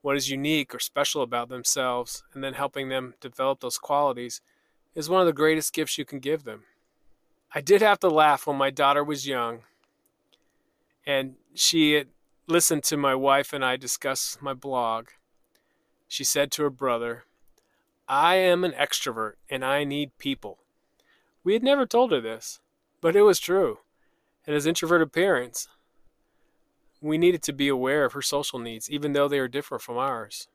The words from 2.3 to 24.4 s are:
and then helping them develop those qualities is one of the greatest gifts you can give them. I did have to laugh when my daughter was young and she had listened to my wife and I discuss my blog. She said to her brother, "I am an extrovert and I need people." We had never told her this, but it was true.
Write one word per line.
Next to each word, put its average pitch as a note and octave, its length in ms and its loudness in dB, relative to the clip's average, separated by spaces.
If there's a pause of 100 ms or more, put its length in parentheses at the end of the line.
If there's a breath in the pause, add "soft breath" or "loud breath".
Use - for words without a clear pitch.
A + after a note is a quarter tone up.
and C3+ 100 -10
then C3 100 -6
helping C#3 360 -6
them B2+ 300 -4
develop C3+ 400 -4
those B2 180 -6
qualities C3+ 640 -2 (540)
is D#3 140 -8
one F#3 120 4
of F3 60 6
the D#3+ 60 4
greatest D#3 400 2
gifts D3+ 240 -4
you D3 80 -8
can C#3+ 140 -12
give C#3+ 260 -4
them. G#2+ 180 -14 (880)
I D3 80 -4
did F#3+ 200 6
have G3+ 180 4
to F#3 100 4
laugh D3+ 380 4
when C#3+ 100 -2
my C3+ 140 0
daughter C#3+ 320 2
was C#3+ 240 -6
young A#2 360 -4 (1400)
and C3+ 300 -2 (180)
she D#3 400 2
had D3 140 2 (400)
listened E3 380 2
to D3+ 120 0
my C#3 160 0
wife C3+ 400 2
and C#3 100 -4
I B2+ 120 0
discuss C3+ 680 -6
my C3+ 120 -6
blog. A#2+ 560 -4 (1000)
She - 160 -10
said C#3+ 300 0
to D3+ 100 -2
her C#3+ 80 0
brother, A#2 540 -4 (840)
"I D#3 280 4
am F3+ 280 4
an F3 80 -2
extrovert A2+ 640 -4 (120)
and C3 160 -6
I C#3+ 200 0
need C#3+ 340 -6
people." B2+ 400 -8 (840)
We F#3+ 100 2
had A3+ 100 2
never C4+ 220 4
told A#3+ 260 2
her C3 100 2
this, A2+ 380 -10 (420)
but E3 140 2
it G3+ 60 8
was G#3 180 8
true. E3+ 400 0 (680)